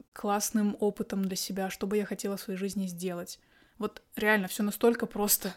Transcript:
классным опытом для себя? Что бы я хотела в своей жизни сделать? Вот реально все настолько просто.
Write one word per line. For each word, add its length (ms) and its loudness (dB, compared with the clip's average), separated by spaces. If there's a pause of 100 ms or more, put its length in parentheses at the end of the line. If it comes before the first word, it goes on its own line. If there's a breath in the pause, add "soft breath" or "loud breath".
(120)
классным 680 2
опытом 460 0
для 120 -2
себя? 320 -2
Что 180 -6
бы 100 0
я 80 2
хотела 320 -4
в 40 -10
своей 180 -6
жизни 280 -2
сделать? 540 -6 (420 soft breath)
Вот 180 -4 (140)
реально 320 4
все 160 -4
настолько 440 4
просто. 500 0